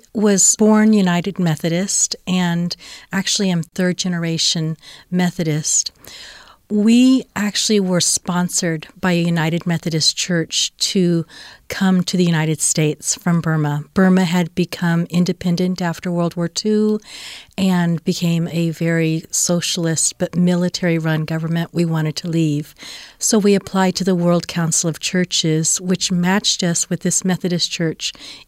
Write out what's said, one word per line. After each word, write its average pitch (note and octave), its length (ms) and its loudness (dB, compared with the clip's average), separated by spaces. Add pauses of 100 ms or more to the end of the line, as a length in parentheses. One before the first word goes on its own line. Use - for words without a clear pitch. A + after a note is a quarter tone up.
(140)
was G3+ 420 4
born G#3+ 380 6
United F#3 440 2
Methodist, E3+ 800 0 (100)
and F3 480 0 (380)
actually F#3+ 400 -2
I'm E3+ 120 0
third F3+ 340 -2
generation E3 800 -2 (340)
Methodist. E3+ 800 0 (800)
We A#3+ 540 4 (100)
actually G#3 460 0
were F3+ 180 2
sponsored F3 880 -2 (100)
by F#3 140 0
a E3+ 100 2
United E3+ 460 0
Methodist D#3+ 480 0
Church - 600 -4
to F3 480 0 (420)
come F#3 380 0
to - 100 -6
the F3+ 80 4
United D#3+ 380 0
States - 540 -2
from E3+ 260 0
Burma. D3 420 -2 (100)
Burma F#3 300 4
had F3 320 0
become E3+ 540 0
independent F3+ 720 0
after E3+ 280 -4
World E3+ 280 -2
War E3+ 100 -2
Two G#3+ 540 0 (560)
and F3 480 2
became E3+ 480 0
a E3 160 0
very E3 640 0
socialist - 840 -2
but - 200 -4
military-run F3 880 0
government. E3 480 -4
We F3 100 0
wanted D#3 340 0
to F3+ 120 -8
leave. D#3 440 0 (460)
So - 180 2
we G3+ 160 4
applied F#3+ 420 0
to F3+ 100 -2
the F#3+ 100 2
World F3 320 2
Council E3 420 -2
of D3 120 -6
Churches, E3 800 0
which F3+ 280 -2
matched F#3 540 0
us E3+ 260 -2
with F3 120 -4
this - 240 -2
Methodist F3 440 -2
church - 440 -4 (340)